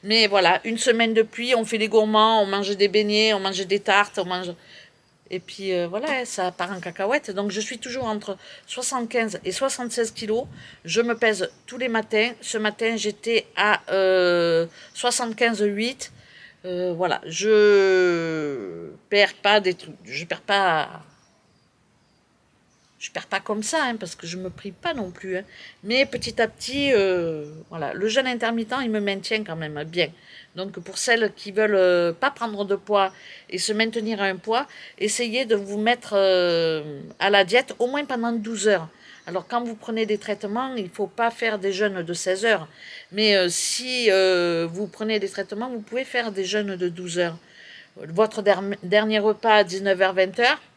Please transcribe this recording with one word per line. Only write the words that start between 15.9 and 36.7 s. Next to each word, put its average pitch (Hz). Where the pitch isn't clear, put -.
Euh, 180
voilà, 170
je 165
perds 202
pas 208
des 185
trucs, 165
je 156
perds -
pas, 180
je -
perds -
pas 196
comme 214
ça, 302
hein, 240
parce 185
que -
je 170
me 185
prive 190
pas 330
non 190
plus, 185
hein. 196
Mais 254
petit 240
à 220
petit, 277
euh, 175
voilà, 156
le 202
jeûne 254
intermittent, 233
il 240
me 214
maintient 202
quand 165
même 151
bien. 160
Donc 190
pour 190
celles 233
qui 202
veulent, 208
euh, 175
pas 262
prendre 208
de 196
poids 196
et 185
se 214
maintenir 220
à 202
un 190
poids, 226
essayez 233
de 220
vous 202
mettre, 226
euh, 170